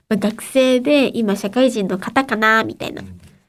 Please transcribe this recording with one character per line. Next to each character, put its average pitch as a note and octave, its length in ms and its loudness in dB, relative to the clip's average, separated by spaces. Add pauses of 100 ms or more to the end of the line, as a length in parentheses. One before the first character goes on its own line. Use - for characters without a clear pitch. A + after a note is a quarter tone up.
ま A3+ 60 0
あ、 - 20 2
学 G#3 260 -4
生 C4 360 2
で、 C#4 380 2
今 G#3 180 0
社 G3 140 -6
会 B3+ 220 2
人 G#3 160 -2
の F#3 100 -2
方 - 280 -2
か A#3+ 100 -4
な、 A3 280 2
み A3 120 -8
た - 120 -10
い - 60 -10
な。 - 80 -12 (460)